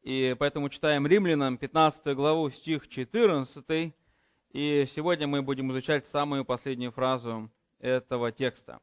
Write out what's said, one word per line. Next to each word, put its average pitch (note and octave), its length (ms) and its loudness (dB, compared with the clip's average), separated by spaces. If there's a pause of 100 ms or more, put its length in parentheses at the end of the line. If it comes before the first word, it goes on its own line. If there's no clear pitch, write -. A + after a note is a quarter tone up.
И C3 360 0
поэтому C#3+ 300 -2
читаем D3 400 0
Римлянам D#3 500 4
пятнадцатую D3+ 560 2
главу, D3+ 360 2
стих D#3 360 -6
четырнадцатый. D#3+ 1080 0 (560)
И C#3+ 420 2
сегодня D#3 320 0
мы C#3+ 160 0
будем C3+ 300 -4
изучать C3 340 -2
самую C#3+ 380 -2
последнюю B2 480 -6
фразу A#2 580 -4 (300)
этого B2 500 -2
текста. - 520 -6